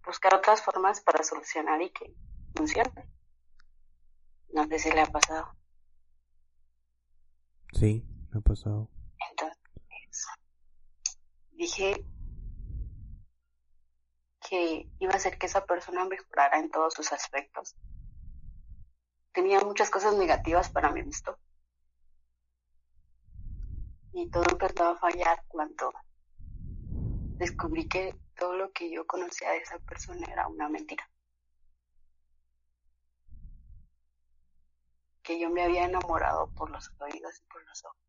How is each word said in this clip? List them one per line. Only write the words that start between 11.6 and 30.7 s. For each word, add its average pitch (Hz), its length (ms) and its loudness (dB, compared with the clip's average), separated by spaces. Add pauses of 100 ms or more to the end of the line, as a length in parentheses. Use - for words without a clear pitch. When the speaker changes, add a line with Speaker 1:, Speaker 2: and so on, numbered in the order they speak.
Speaker 1:
que 170 400 0 (100)
iba 190 160 0
a - 20 2
hacer - 220 -2
que 185 80 -2
esa 196 180 2
persona 180 400 -2
mejorara 151 560 2
en 151 100 -4
todos 160 240 2
sus - 180 -4
aspectos. - 640 -6 (1600)
Tenía 392 280 6
muchas 403 280 2
cosas 208 280 4
negativas 170 520 4
para 151 240 2
mi 127 100 -2
gusto. - 360 -8 (2750)
Y 349 160 -4
todo 339 220 2
empezó - 380 0
a 175 100 2
fallar 170 500 2
cuando 151 420 -4 (1500)
descubrí - 500 -2
que 190 260 -2 (220)
todo 180 180 -2
lo 190 180 -2
que 170 200 -6
yo 165 140 -6
conocía 175 460 -4
de 165 60 0
esa 170 200 -12
persona - 520 -10
era - 180 -2
una 156 200 -4
mentira. 156 400 -8 (4000)